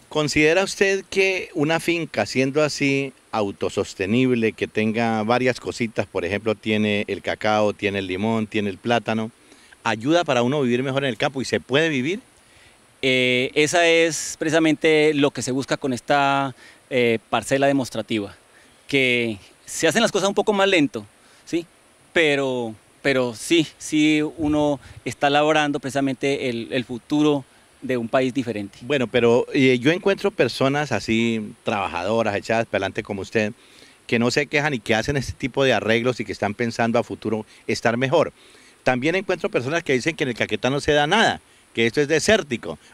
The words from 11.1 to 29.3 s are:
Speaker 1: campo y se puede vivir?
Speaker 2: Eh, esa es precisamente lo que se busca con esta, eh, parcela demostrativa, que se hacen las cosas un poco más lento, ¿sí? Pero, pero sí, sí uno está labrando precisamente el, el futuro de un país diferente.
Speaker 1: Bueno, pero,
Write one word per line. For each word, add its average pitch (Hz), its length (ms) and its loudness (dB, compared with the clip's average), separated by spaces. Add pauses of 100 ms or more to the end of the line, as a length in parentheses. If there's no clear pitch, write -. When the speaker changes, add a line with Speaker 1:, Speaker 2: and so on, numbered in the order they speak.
Speaker 1:
campo 135 260 -4
y - 20 -4
se - 140 -2
puede 151 300 0
vivir? 156 320 -2 (800)
Speaker 2:
Eh, 127 520 2
esa 165 340 4
es 165 500 2
precisamente 156 760 2
lo 143 180 2
que 127 100 -8
se 131 80 -6
busca 135 260 -4
con 135 160 -4
esta, 139 640 0 (360)
eh, 120 280 2 (100)
parcela 135 380 0
demostrativa, 113 720 -2 (500)
que 123 520 0 (260)
se - 240 0
hacen 208 140 2
las 214 100 2
cosas 190 160 0
un 202 80 -2
poco 208 160 0
más 196 160 2
lento, 143 360 0 (400)
¿sí? 165 220 -6 (460)
Pero, 135 600 0 (300)
pero 127 320 0
sí, 160 320 0 (120)
sí 151 440 2 (140)
uno 147 420 0 (260)
está 135 240 -2
labrando 147 520 2
precisamente 135 680 -2
el, 117 200 -6
el 123 140 -4
futuro 147 600 0 (380)
de 127 160 -2
un 113 100 -6
país 131 240 2
diferente. 110 480 -6
Speaker 1:
Bueno, 127 260 -2
pero, 117 460 4